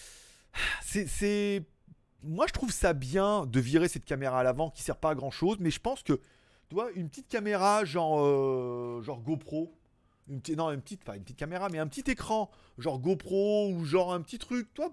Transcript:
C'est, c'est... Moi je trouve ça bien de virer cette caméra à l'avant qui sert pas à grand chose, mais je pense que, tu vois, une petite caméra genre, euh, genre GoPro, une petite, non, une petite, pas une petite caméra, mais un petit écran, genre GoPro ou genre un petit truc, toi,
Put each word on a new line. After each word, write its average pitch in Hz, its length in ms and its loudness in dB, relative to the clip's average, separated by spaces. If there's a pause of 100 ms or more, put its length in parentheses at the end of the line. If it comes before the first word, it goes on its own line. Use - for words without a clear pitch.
(800)
C'est, 208 260 -2
c'est... 202 560 0 (580)
Moi 170 260 0
je - 40 -2
trouve - 180 -2
ça 185 220 2
bien 175 540 2
de 123 160 2
virer 156 260 4
cette - 160 -4
caméra 131 380 0
à - 20 6
l'avant 127 260 2
qui - 140 -12
sert 147 140 -4
pas 156 140 0
à 151 40 0
grand 131 160 -6
chose, 190 300 2
mais 165 100 2
je - 80 -6
pense 254 240 -4
que, 139 160 2 (480)
tu 151 80 -16
vois, 226 160 0
une 175 160 -6
petite 254 220 -14
caméra 208 560 4
genre, 156 340 2
euh, 127 840 2
genre 120 180 -8
GoPro, 151 520 -4 (540)
une 135 140 -8
petite, 156 160 -4
non, 160 120 0
une 143 120 -4
petite, - 240 -16
pas 104 100 -10
une 98 80 -14
petite - 160 -18
caméra, 180 300 -6
mais 160 100 -6
un 156 80 -2
petit 269 240 -6
écran, 220 400 -2 (260)
genre 131 220 -4
GoPro 196 680 2
ou 170 160 -2
genre 175 260 2
un 180 80 -2
petit 170 180 -10
truc, 240 360 -6
toi, 320 200 -4